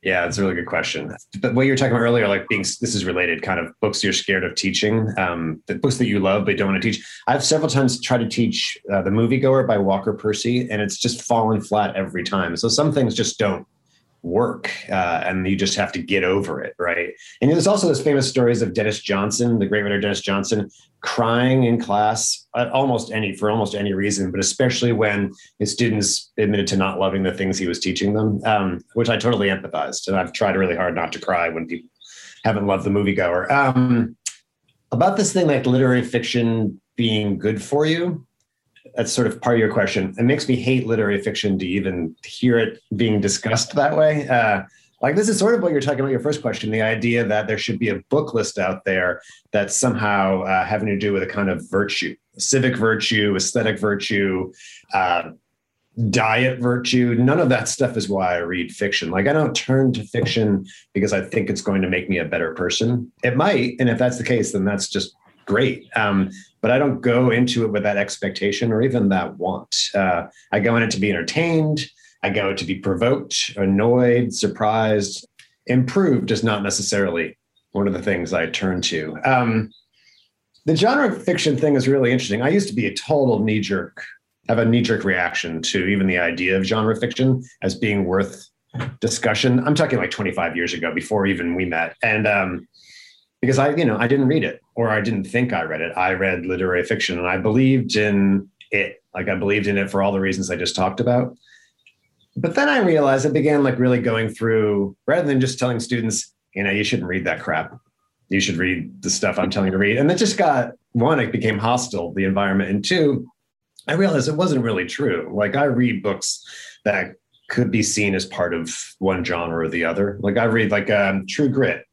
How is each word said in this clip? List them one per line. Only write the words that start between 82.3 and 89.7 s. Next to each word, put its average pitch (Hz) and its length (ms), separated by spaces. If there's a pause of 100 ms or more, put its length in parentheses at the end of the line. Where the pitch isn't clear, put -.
I 131 60
used 190 220
to 104 40
be 110 140
a - 60
total 131 460
knee-jerk, 101 640 (460)
have 117 120
a 113 40
knee-jerk 113 400
reaction 87 600
to 90 240
even 98 200
the 90 100
idea 87 380
of 95 80
genre 110 320
fiction 127 480 (180)
as 92 140
being 101 300
worth 95 420 (540)
discussion. 117 640
I'm 147 80